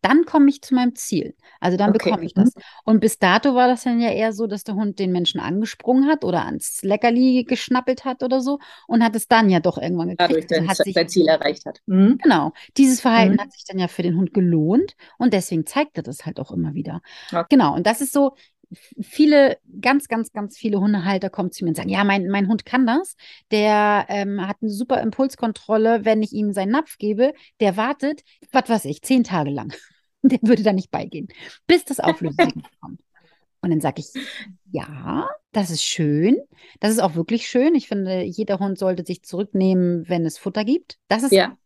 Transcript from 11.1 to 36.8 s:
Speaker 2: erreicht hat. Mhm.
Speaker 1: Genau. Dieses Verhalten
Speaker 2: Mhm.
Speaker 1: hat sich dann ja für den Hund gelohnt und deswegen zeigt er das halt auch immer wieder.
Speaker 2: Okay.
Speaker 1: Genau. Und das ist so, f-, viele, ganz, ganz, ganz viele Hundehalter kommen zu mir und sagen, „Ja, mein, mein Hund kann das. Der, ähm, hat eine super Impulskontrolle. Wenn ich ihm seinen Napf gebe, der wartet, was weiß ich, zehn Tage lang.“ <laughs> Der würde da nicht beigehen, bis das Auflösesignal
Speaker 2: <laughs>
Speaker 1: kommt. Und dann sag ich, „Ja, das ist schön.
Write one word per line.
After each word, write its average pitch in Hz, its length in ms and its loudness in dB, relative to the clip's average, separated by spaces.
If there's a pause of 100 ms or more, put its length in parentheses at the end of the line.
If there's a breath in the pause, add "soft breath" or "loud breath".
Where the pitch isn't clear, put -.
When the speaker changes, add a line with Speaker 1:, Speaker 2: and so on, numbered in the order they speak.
Speaker 2:
erreicht 156 380 -2
hat. - 200 -14
Mhm. 196 360 4
Speaker 1:
Genau. 160 300 2 (240 loud breath)
Dieses 262 240 4
Verhalten 226 340 4
Speaker 2:
Mhm. - 60 2
Speaker 1:
hat - 120 -10
sich - 120 -20
dann 190 140 -8
ja 180 100 0
für - 140 -6
den 175 140 0
Hund 180 180 -2
gelohnt 180 600 2 (240 soft breath)
und 247 140 2
deswegen 175 340 -2
zeigt 302 300 -4
er 160 60 -8
das - 240 -14
halt - 120 -10
auch - 140 -10
immer 160 220 -6
wieder. 156 260 -10 (320 loud breath)
Speaker 2:
Okay. 170 160 -4
Speaker 1:
Genau. 220 260 4
Und 175 120 -2
das 220 140 0
ist 277 120 -6
so, 277 220 2 (360 soft breath)
f-, - 300 -20
viele, 294 580 4 (220)
ganz, 269 280 0
ganz, 226 240 -6
ganz 208 260 -10
viele 202 220 -2
Hundehalter 196 500 0
kommen 185 200 -4
zu - 140 -10
mir 165 60 0
und 160 60 -2
sagen, 175 120 -8
„Ja, 190 160 -2
mein, 196 240 0
mein 196 200 -2
Hund 214 180 -2
kann 254 200 0
das. 277 300 -2 (340 soft breath)
Der, 208 580 2
ähm, 202 380 -4
hat 202 140 -8
eine 220 100 -4
super 240 300 -4
Impulskontrolle. 226 1040 -2
Wenn 220 180 2
ich 214 100 -6
ihm 208 200 -4
seinen 196 200 -2
Napf 311 260 -2
gebe, 214 340 0 (280 soft breath)
der 196 160 2
wartet, 277 460 -4 (300)
was 262 160 0
weiß 226 180 0
ich, 143 160 -8
zehn 254 220 2
Tage 156 260 -2
lang.“ 139 240 -10 (240 soft breath)
<laughs> - 240 -20
Der 254 200 4
würde 226 220 4
da 208 80 4
nicht 190 180 -4
beigehen, 165 380 -8 (400 loud breath)
bis - 160 4
das - 160 -8
Auflösesignal 160 760 -2
Speaker 2:
<laughs> - 60 -20
Speaker 1:
kommt. - 200 -20 (600)
Und 175 100 -2
dann 156 100 2
sag 147 180 -4
ich, - 80 -14 (640 loud breath)
„Ja, 190 580 -8 (240)
das 190 180 -2
ist 160 120 -4
schön. 160 540 0 (440 soft breath)